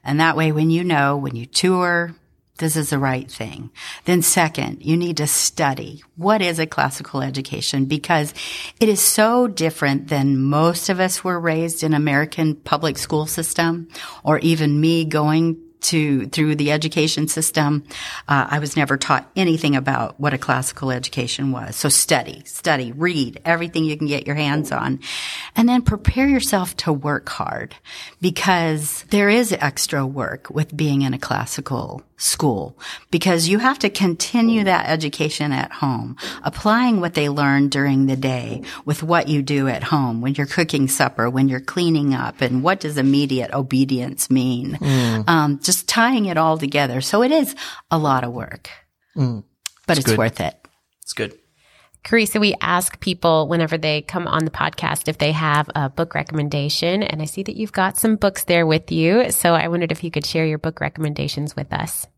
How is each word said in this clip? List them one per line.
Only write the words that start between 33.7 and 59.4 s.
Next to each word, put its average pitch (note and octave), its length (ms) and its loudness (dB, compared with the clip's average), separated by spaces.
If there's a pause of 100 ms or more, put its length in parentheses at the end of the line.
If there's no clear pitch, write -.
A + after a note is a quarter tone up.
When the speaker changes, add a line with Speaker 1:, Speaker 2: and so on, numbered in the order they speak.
Speaker 1:
to G3+ 120 0
continue G#3+ 760 2
that F#3 240 2
education D3+ 640 -2
at C3 180 -2
home, B2 460 -4 (280)
applying A3 580 2
what E3+ 120 -2
they D3 140 0
learn C#3+ 400 4
during C#3 380 2
the C3+ 100 2
day B2+ 480 -4 (220)
with D3 180 -2
what E3 240 2
you D3 140 2
do C#3 260 0
at B2 160 -2
home, B2 380 0
when C3+ 120 0
you're C#3 140 -2
cooking D3+ 400 0
supper, B2 420 0
when C3+ 200 2
you're B2+ 100 -2
cleaning D3 540 0
up, B2 260 -4
and B2+ 240 0
what F#3+ 160 2
does D3+ 180 -4
immediate C3+ 560 2
obedience C3 800 0
mean? B2+ 500 0
Speaker 2:
Mm. A#2 460 2
Speaker 1:
Um, D3+ 340 2
just - 280 0
tying A#3 360 2
it F3 120 -2
all D#3+ 200 4
together. C#3 440 0
So G3+ 200 2
it C4 120 4
is D#4+ 200 2 (380)
a E3 60 4
lot C3+ 260 2
of A#2+ 80 -6
work, - 380 -12 (480)
Speaker 2:
Mm. B2 260 0 (420)
Speaker 1:
but D3 120 2
Speaker 2:
It's C3 80 0
Speaker 1:
it's A#2 60 4
Speaker 2:
good. G#2+ 60 4
Speaker 1:
worth A2 220 0
it. D#2+ 160 -4 (460)
Speaker 2:
It's - 100 -12
good. - 260 -8 (680)
Speaker 3:
Carissa, A3 340 0
we G#3 220 2
ask F3+ 380 -2
people E3 480 0
whenever E3 320 0
they D3+ 240 -2
come F3 240 -6
on D#3+ 180 0
the D#3 60 -4
podcast - 560 -4
if D#3 100 -4
they D3+ 140 0
have D3+ 420 2
a C#3+ 160 -2
book E3+ 240 -4
recommendation, D3 880 -2
and D#3 180 -4
I D#3 60 -4
see G3 160 -8
that G#3 140 -8
you've A3 160 -6
got F#3+ 260 0
some A3 180 4
books G3 280 0
there E3+ 240 4
with D#3 240 0
you. E3+ 400 4
So E3+ 240 2